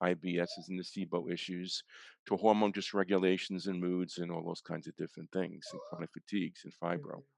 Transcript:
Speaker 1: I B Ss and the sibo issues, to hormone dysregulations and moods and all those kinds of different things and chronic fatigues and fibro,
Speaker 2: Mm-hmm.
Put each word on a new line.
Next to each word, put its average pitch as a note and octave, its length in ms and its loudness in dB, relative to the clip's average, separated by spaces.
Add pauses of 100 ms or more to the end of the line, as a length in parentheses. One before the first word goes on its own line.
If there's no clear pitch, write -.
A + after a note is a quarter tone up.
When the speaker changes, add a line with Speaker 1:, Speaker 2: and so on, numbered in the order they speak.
Speaker 1:
I F2+ 140 4
B F2 240 0
Ss F2 300 -2
and F#2 100 -4
the F2+ 40 -6
sibo F2 480 -4
issues, F2+ 520 -4 (440)
to G2 100 2
hormone G#2+ 360 6
dysregulations F#2+ 920 2
and F#2 120 0
moods F2+ 380 0
and F2 140 -4
all E2+ 140 -4
those E2+ 160 -6
kinds D#2+ 260 -6
of E2 100 -10
different E2 340 -8
things F2+ 420 -4
and - 100 -10
chronic E2 300 -8
fatigues F2+ 520 -6
and - 80 -14
fibro, - 500 -4
Speaker 2:
Mm-hmm. - 140 -20